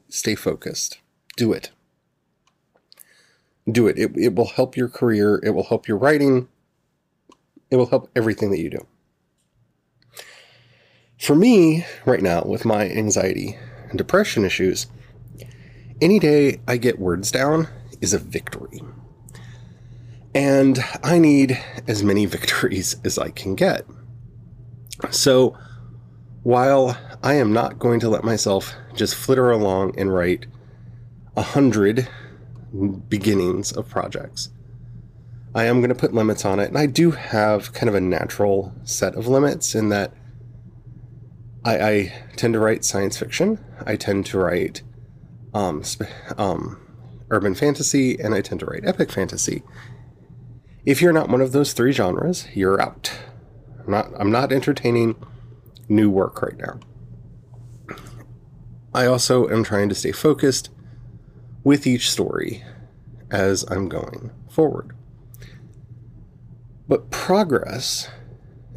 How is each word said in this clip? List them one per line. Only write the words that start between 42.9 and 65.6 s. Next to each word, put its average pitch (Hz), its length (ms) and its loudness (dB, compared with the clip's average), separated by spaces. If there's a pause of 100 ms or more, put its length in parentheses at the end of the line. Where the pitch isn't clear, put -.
fiction. 202 460 -2 (220)
I 107 100 -2
tend 98 320 -2
to 98 120 -2
write, 90 420 -2 (720)
um, 90 320 -2
sp-, - 240 -8 (280)
um, - 420 -4 (500)
urban 101 260 0
fantasy, 143 640 0
and 107 140 -2
I 101 80 0
tend 95 200 -8
to 80 40 -8
write - 200 -10
epic - 260 -2
fantasy. - 520 -4 (1200)
If 135 160 2
you're 175 120 6
not 160 160 2
one 123 120 2
of 131 100 2
those 139 220 0
three 123 180 2
genres, 117 640 -2
you're 98 280 2
out. - 300 -6 (720)
I'm 98 60 -4
not, 104 260 0
I'm 104 140 0
not 127 200 0
entertaining 120 640 0 (760)
new 107 200 6
work 95 320 0
right - 160 -6
now. - 220 -12 (2250)
I 127 120 2
also 123 440 4
am 110 140 2
trying 101 260 0
to 98 60 -2
stay - 160 -4
focused 139 580 0 (920)
with 143 240 4
each 123 220 0
story - 540 -4 (680)
as 98 400 0
I'm 92 180 -4
going - 440 -10 (180)
forward. - 460 -2 (1900)